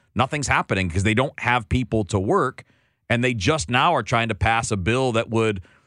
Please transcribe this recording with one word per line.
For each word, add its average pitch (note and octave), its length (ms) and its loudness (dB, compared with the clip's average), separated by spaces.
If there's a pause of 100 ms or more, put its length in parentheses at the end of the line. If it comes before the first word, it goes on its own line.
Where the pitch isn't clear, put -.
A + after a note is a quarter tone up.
(140)
Nothing's C3+ 340 -2
happening A2 420 0
'cause F#2+ 140 -2
they A2 100 2
don't C3 260 0
have A#2+ 280 0
people A#2 380 0
to G#2 120 -2
work, D3+ 460 0 (440)
and A#2+ 160 0
they B2+ 80 2
just B2+ 380 -2
now D3 240 4
are B2+ 80 0
trying A#2 260 0
to A2 60 -4
pass A2+ 360 0
a A2 60 0
bill A#2+ 360 0
that A2+ 180 0
would A2 300 0 (260)